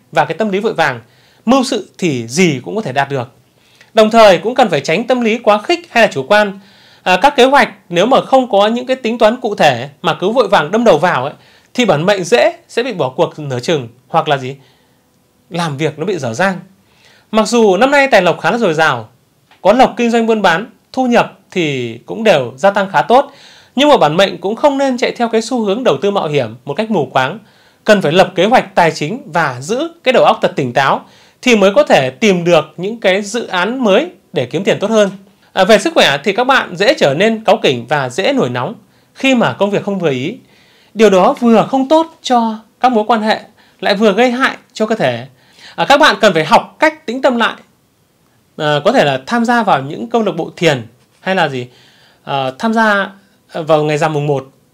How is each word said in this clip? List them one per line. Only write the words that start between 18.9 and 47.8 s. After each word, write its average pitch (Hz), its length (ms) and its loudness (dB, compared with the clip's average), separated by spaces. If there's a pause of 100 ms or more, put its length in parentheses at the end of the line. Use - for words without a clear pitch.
có 185 120 4
lộc 247 240 4
kinh 240 140 0
doanh 233 160 0
buôn 220 140 0
bán, 180 280 0 (220)
thu 262 160 -2
nhập 233 320 0 (120)
thì 131 540 -4
cũng 202 180 -10
đều 139 340 2
gia 190 140 2
tăng 196 180 -2
khá 151 120 0
tốt, 254 300 2 (440)
nhưng 285 140 2
mà 262 80 6
bản 160 200 0
mệnh 185 200 0
cũng 190 180 -6
không 277 220 0
nên 269 200 0
chạy 226 140 -2
theo 233 180 -4
cái 226 120 0
xu 226 220 -4
hướng 208 200 -2
đầu 170 180 2
tư 202 100 0
mạo 190 160 -2
hiểm 127 280 -4 (100)
một 139 80 -8
cách 220 180 -6
mù 165 140 0
quáng. 139 340 -2 (440)
Cần 208 180 2
phải 147 100 0
lập 180 240 2
kế 170 100 2
hoạch 226 300 0
tài 165 160 4
chính 160 340 -8
và 151 360 -4
giữ 240 260 -6 (160)
cái 254 100 2
đầu 190 100 4
óc 208 180 4
thật 190 140 -2
tỉnh 123 180 -4
táo 143 320 0 (360)
thì 247 140 4
mới 196 180 4
có 285 100 4
thể 151 260 2
tìm 180 340 0
được 165 220 2 (120)
những 214 220 -8
cái 196 220 0
dự 214 260 -8
án 220 360 -4
mới 226 240 2 (260)
để 139 120 -4
kiếm 156 180 -6
tiền 196 160 0
tốt 196 100 -4
hơn. 214 200 2 (440)
À, 190 100 2
về 208 140 6
sức 330 160 -4
khỏe 165 300 2
thì 196 100 -2
các 240 100 -2
bạn 254 320 0
dễ 208 180 2
trở 170 200 0
nên 214 300 0
cáu 208 140 2
kỉnh 127 300 -2
và 139 220 -2
dễ 196 240 -2
nổi 185 160 -2
nóng 123 260 -6 (380)
khi 262 220 0
mà 165 180 0
công 202 180 -2
việc 175 120 -2
không 202 160 -6
vừa 165 120 0
ý. 135 260 -6 (560)
Điều 214 160 4
đó 196 300 4
vừa 233 300 4
không 269 200 -2
tốt 320 320 0
cho 226 340 -2 (240)
các 254 120 2
mối 214 160 0
quan 226 140 0
hệ, 214 180 -2 (400)
lại 196 160 -2
vừa 208 180 2
gây 240 180 2
hại 247 260 -4 (160)
cho 220 120 -4
cơ 220 100 -2
thể. 131 320 -4 (480)
À, 170 100 -4
các - 140 4
bạn 262 220 2
cần 208 120 4
phải 160 120 -2
học - 340 0
cách 311 260 -2
tĩnh 254 160 -8
tâm 262 160 0
lại. 220 180 -2 (1000)